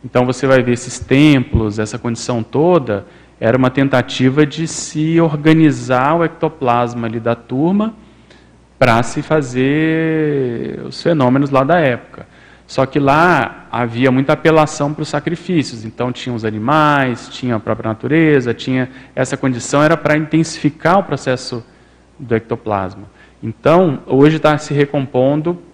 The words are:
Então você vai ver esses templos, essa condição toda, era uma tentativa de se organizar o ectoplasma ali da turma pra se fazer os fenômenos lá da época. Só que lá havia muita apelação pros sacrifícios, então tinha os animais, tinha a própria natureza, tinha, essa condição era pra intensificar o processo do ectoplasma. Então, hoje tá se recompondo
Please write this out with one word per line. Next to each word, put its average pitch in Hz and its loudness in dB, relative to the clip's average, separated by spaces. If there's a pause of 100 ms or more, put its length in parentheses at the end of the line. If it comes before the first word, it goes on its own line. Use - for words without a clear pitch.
Então 123 0
você 127 -4
vai 131 4
ver 120 0
esses - -8
templos, 123 2
essa 107 -6
condição 117 -4
toda, 131 0 (320)
era 117 2
uma 131 4
tentativa 135 2
de 160 -6
se 160 -2
organizar 147 2
o 170 0
ectoplasma 120 -2
ali 113 -6
da 117 0
turma 190 -2 (800)
pra 120 4
se 147 -6
fazer 147 -2
os - -14
fenômenos 139 2
lá 135 2
da 165 2
época. - -4 (400)
Só 131 0
que 147 -4
lá 143 2
havia 120 0
muita 135 2
apelação 151 0
pros 151 -8
sacrifícios, 143 -4
então 123 -6
tinha 120 -8
os 110 -6
animais, 127 0
tinha 123 -4
a 107 -4
própria 110 -6
natureza, 131 0
tinha, 127 -4 (260)
essa 131 -4
condição 131 -2
era 156 4
pra 151 0
intensificar 160 0
o 185 -2
processo 127 -6 (560)
do 120 -4
ectoplasma. 104 -6 (240)
Então, 143 2
hoje 151 4
tá 151 2
se - -8
recompondo 143 0 (120)